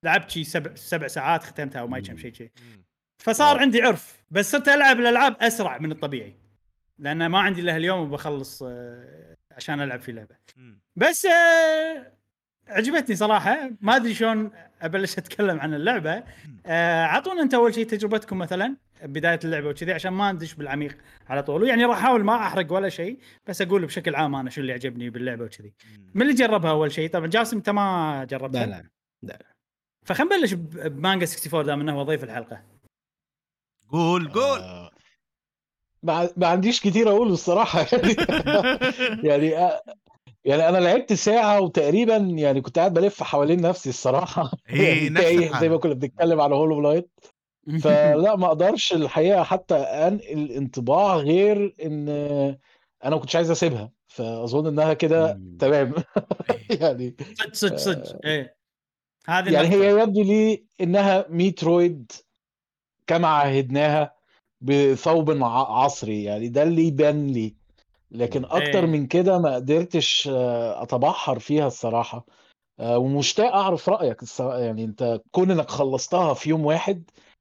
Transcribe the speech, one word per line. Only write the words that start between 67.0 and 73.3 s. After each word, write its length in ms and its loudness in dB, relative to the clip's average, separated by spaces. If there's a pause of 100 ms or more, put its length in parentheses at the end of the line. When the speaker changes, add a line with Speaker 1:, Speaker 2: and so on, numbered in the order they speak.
Speaker 2:
لي. 360 -4 (480)
لكن 280 -4
Speaker 3:
مم. 60 -6
Speaker 2:
أكتر 340 0
Speaker 1:
إيه. 60 2
Speaker 2:
من 220 0
كده 320 2
ما 160 0
قدرتش، 760 -2
آه، 520 -2
أتبحر 560 0
فيها 280 0
الصراحة. 580 -4 (540)
آه، 180 0
ومشتاق 560 0